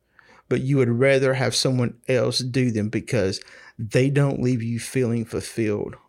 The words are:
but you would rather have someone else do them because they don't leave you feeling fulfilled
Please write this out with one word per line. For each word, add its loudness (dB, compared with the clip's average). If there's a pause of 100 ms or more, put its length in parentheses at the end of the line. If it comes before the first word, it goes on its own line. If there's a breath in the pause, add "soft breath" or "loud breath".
(480 soft breath)
but -2
you 0
would 4
rather 4
have 0
someone 0 (100)
else 0
do 0
them 0
because -2 (360 loud breath)
they 2
don't 2
leave 0
you -4
feeling -2
fulfilled -4 (140)